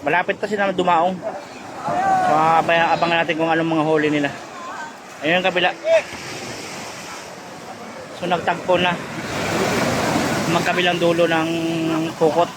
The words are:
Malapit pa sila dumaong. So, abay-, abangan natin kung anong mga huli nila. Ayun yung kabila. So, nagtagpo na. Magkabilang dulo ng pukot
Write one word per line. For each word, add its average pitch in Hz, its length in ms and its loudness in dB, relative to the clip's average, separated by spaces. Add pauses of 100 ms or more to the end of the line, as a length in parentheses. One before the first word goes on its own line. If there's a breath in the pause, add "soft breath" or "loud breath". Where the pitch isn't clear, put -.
Malapit 180 340 0
pa 208 80 -4
sila 202 240 0
dumaong. 180 460 2 (1120)
So, - 20 4
abay-, 160 480 4
abangan 165 420 2
natin 160 140 0
kung 165 160 0
anong 165 240 2
mga 151 100 2
huli 156 220 4
nila. 147 220 2 (920)
Ayun 170 220 2
yung 180 40 2
kabila. 175 240 2 (2500)
So, - 140 -10
nagtagpo 175 500 2
na. 180 140 2 (1600)
Magkabilang 175 480 2
dulo 170 240 4
ng 165 240 2 (680)
pukot 165 400 2